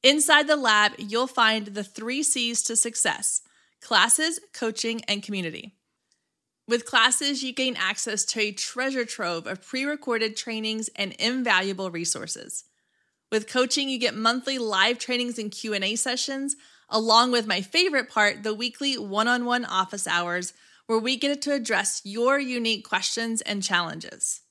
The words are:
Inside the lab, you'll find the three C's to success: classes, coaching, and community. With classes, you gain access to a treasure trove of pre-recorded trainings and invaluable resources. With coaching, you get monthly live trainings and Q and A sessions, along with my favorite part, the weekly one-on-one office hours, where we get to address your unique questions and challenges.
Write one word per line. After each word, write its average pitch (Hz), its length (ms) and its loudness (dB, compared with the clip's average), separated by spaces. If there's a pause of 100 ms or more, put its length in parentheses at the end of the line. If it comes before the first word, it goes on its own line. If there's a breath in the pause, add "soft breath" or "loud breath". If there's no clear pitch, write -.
Inside 294 460 6
the 302 80 4
lab, 214 420 4
you'll 220 280 -2
find 220 400 2
the 208 180 -8
three 240 380 -6
C's 233 400 0
to 226 120 -2
success: - 680 0 (400 soft breath)
classes, 233 580 2 (140)
coaching, 226 520 -4
and 208 160 -2
community. 190 520 -6 (920)
With 233 200 0
classes, 262 560 2
you 254 100 -6
gain 254 240 -2
access 202 500 -2
to - 140 -2
a 214 120 0
treasure 254 520 -2
trove 175 420 -4
of 190 200 -8
pre-recorded 254 720 -2
trainings 220 600 -4
and 196 180 -4
invaluable 196 760 0
resources. - 760 -6 (680)
With 214 160 0
coaching, 262 400 0
you 262 100 -2
get 233 160 0
monthly 247 440 0
live 220 400 2
trainings 247 400 -2
and 214 120 -6
Q 214 240 -6
and 196 100 0
A 214 120 -2
sessions, 269 580 -2 (340 soft breath)
along 226 440 6
with 233 140 2
my 202 160 0
favorite 294 460 0
part, 208 340 2
the 214 120 -2
weekly 247 420 -4
one-on-one 240 680 0
office 190 420 -2
hours, 175 460 -2 (340 soft breath)
where 226 120 2
we 247 180 0
get 285 260 0
to 285 100 0
address 220 520 0
your 233 340 2
unique 240 500 -2
questions 226 520 -2
and 202 220 -4
challenges. 165 880 -4